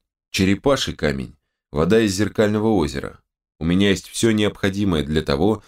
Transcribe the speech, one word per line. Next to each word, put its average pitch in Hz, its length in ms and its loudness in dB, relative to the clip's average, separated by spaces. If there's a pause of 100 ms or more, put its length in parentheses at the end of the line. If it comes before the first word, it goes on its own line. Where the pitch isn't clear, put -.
(300)
черепаший 98 640 0
камень, 67 420 -4 (340)
вода 85 300 2
из 104 140 2
зеркального 104 540 0
озера. 69 520 -2 (380)
У 78 60 -8
меня 95 260 2
есть 90 180 -2
все - 220 0
необходимое 101 760 -2
для 76 180 -2
того, 85 440 0